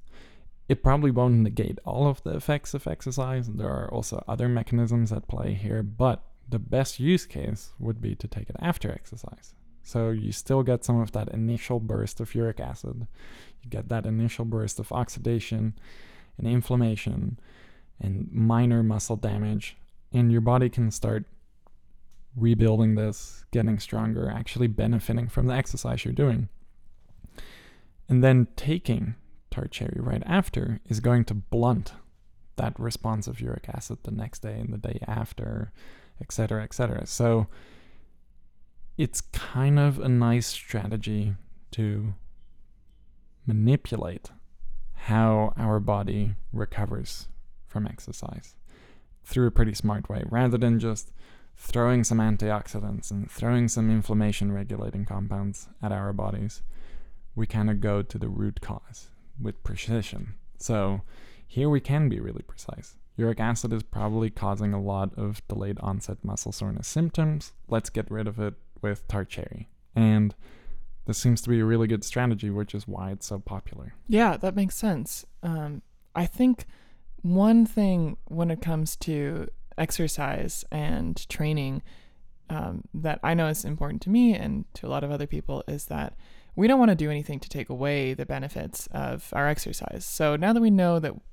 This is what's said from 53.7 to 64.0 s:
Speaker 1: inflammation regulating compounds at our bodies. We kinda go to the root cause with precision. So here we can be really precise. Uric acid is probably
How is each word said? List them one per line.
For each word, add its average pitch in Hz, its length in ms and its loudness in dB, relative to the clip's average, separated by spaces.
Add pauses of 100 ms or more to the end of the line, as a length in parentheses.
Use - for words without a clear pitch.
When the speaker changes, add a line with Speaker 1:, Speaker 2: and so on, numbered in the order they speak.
Speaker 1:
inflammation 104 640 2
regulating 101 540 -4
compounds 101 640 -4 (120)
at 107 100 -2
our 101 220 -2
bodies. 101 500 -4 (720)
We 107 120 0
kinda 107 260 2
go 101 280 2
to 107 160 -6
the 110 120 -4
root 104 320 -2
cause - 480 -10 (320)
with 107 220 -6
precision. 104 720 -2 (220)
So 98 440 0 (440)
here 139 240 0
we 143 100 4
can 143 300 2
be 104 100 -2
really - 240 -8
precise. - 520 -14 (220)
Uric 117 220 2
acid 113 320 0
is 110 120 -2
probably 107 460 0